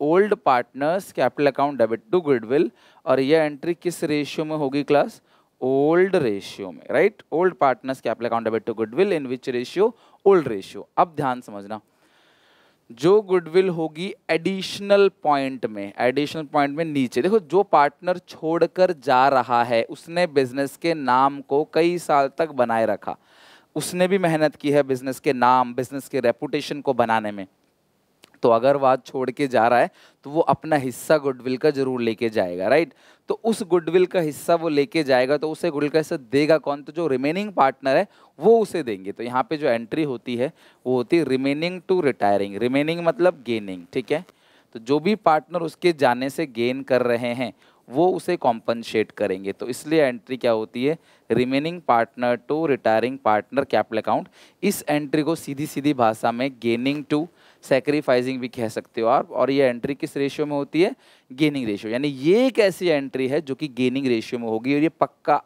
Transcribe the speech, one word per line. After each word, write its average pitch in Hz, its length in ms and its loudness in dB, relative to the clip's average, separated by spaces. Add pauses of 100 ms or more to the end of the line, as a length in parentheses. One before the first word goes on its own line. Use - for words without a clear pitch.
ओल्ड 190 340 2
पार्टनर्स 143 760 -2
कैपिटल 143 360 0
अकाउंट 139 320 -2
डेबिट 113 220 0 (140)
to 180 60 2
goodwill। 139 480 0 (360)
और 131 140 2
ये 139 180 2
एंट्री 151 360 -2
किस 170 300 -6
रेशियो 151 420 -4
में 156 100 -6
होगी 143 280 -2
क्लास? 151 380 0 (400)
ओल्ड 156 540 2
रेशियो 101 560 -2
में, 80 200 -20
राइट? 165 400 2
ओल्ड 175 220 0
पार्टनर्स 131 480 -2
कैपिटल 117 240 -6
अकाउंट 117 200 -2
डेबिट 110 180 -2
to 117 120 -6
goodwill 147 440 0
in 135 80 -8
which 127 280 -8
ratio? 165 360 0 (340)
ओल्ड 190 220 6
रेशियो। 101 500 -10
अब 175 180 2
ध्यान 131 260 -4
समझना, 104 380 -14 (1120)
जो 160 300 4
गुडविल 185 480 0
होगी 160 440 -6 (160)
एडिशनल 190 800 2 (120)
पॉइंट 135 420 -2
में, 101 340 -8
एडिशनल 139 440 0
पॉइंट 143 340 0
में 170 80 -2
नीचे 135 360 -2
देखो, 196 180 2
जो 175 240 0
पार्टनर 170 540 2
छोड़कर 170 720 0
जा 135 360 4
रहा 123 360 2
है, 117 200 2
उसने 170 440 -4
बिजनेस 135 500 -2
के 165 160 -2
नाम 139 480 2
को 143 320 -2
कई 170 240 2
साल 147 400 2
तक 165 120 -2
बनाए 117 360 0
रखा, 98 320 -4 (580)
उसने 180 320 -2
भी 190 100 2
मेहनत 160 380 0
की 147 160 -4
है 143 120 4
बिजनेस 131 360 -4
के 147 140 0
नाम, 123 400 4
बिजनेस 127 360 -8
के 139 100 -2
रेपुटेशन 139 640 -2
को 135 120 -2
बनाने 113 380 0
में। 95 160 -12 (920)
तो 127 80 4
अगर 120 280 4
वो 135 80 0
आज 131 200 4
छोड़ 131 260 -6
के 139 160 -4
जा 120 200 2
रहा 120 120 4
है, 165 100 2 (340)
तो 135 60 -14
वो 156 120 0
अपना 156 340 0
हिस्सा 135 420 0
गुडविल 127 400 -4
का 156 120 2
जरूर 131 320 -2
लेके 113 280 0
जाएगा, 92 380 -2
राइट? 160 260 2 (340)
तो - 160 -4
उस 226 200 -2
गुडविल 175 420 2
का 180 140 -2
हिस्सा 160 360 -2
वो 165 140 -2
लेके 147 340 0
जाएगा, 131 340 2
तो 156 140 -4
उसे 170 180 -4
गुडविल 147 200 -2
का 151 100 0
हिस्सा 160 180 -4
देगा 143 400 2
कौन? 143 260 -6
तो 143 80 -20
जो 165 160 -4
रिमेनिंग 151 440 -2
पार्टनर 135 460 2
है, 196 100 0 (320)
वो 220 200 6
उसे 185 240 -2
देंगे। 98 280 -6
तो - 120 -10
यहाँ 123 260 -2
पे 156 80 -2
जो 147 100 -2
एंट्री 117 360 0
होती 127 320 -6
है, 127 160 -2 (340)
वो 127 100 0
होती 123 220 2
है 160 80 2
remaining 143 560 -2 (100)
to 180 120 2
retiring। 101 560 0
रिमेनिंग 143 460 0
मतलब 165 420 0
गेनिंग, 98 460 -6
ठीक 131 180 -4
है? 165 140 -4 (480)
तो 120 60 -14
जो 131 200 0
भी 165 160 0
पार्टनर 160 440 0
उसके 170 340 -2
जाने 131 360 0
से 160 160 -6
गेन 123 380 -4
कर 127 180 2
रहे 120 320 -2
हैं, 120 200 -6 (360)
वो 160 220 2
उसे - 260 -2
कॉम्पनसेट 117 760 -2
करेंगे। 98 400 -4
तो 101 160 -8
इसलिए 151 360 0
एंट्री 127 340 -4
क्या 120 140 0
होती 113 340 -2
है? 156 120 0 (340)
Remaining 135 480 0 (100)
partner 120 480 2 (140)
to 151 60 0 (100)
retiring 120 500 0 (100)
partner 110 380 0
capital 110 360 -2
account। 131 260 -2 (360)
इस 196 260 0
एंट्री 147 320 0
को 156 140 -2
सीधी 139 300 -8
सीधी 147 280 -2
भाषा 117 380 2
में 123 280 -6
gaining 123 440 -2 (100)
to 151 140 -2 (360)
sacrificing 131 760 0
भी 127 100 -8
कह 117 200 -6
सकते - 340 -8
हो 113 60 2
आप। 131 240 0
और 127 200 0
ये 139 140 4
एंट्री 123 300 -2
किस 151 220 -8
रेशियो 139 280 -2
में 147 100 -6
होती 143 260 -2
है? 226 140 2 (360)
गेनिंग 139 360 0
रेशियो। 104 260 -6
यानी 135 140 -2
ये 160 400 2
एक 240 120 -2
ऐसी 185 280 0
एंट्री 139 400 -2
है 147 140 -2
जो 135 140 -8
कि 151 120 -10
गेनिंग 127 400 -2
रेशियो 120 320 -2
में 117 80 -6
होगी 113 280 -2
और 147 60 2
ये 160 80 2
पक्का - 560 -4